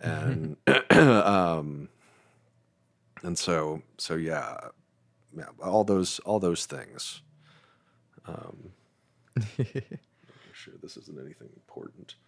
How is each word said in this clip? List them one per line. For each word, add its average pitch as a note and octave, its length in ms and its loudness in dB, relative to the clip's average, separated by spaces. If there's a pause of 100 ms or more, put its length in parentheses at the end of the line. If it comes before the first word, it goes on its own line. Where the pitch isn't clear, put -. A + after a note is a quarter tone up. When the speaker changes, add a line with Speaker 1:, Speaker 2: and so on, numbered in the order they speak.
Speaker 1:
Mm-hmm. E2 500 -4 (380)
Speaker 2:
And, - 0 -
<clears throat> D3 340 10
um, D#2+ 640 0 (1300)
and F2 160 -6
so, D#2 420 -2 (160)
so - 180 -6
yeah, D#2+ 520 -6 (680)
yeah, D#2+ 100 -14 (180)
all G2+ 200 2
those, G2 360 0
all G#2 200 -2
those F2 280 -2
things. - 540 -14 (1080)
Um, - 460 -16 (640)
Speaker 1:
<laughs> G#2+ 220 -6
Speaker 2:
making - 400 -8 (560)
sure - 300 -20
this - 140 -16
isn't - 220 -18
anything - 360 -18
important. - 600 -20 (120)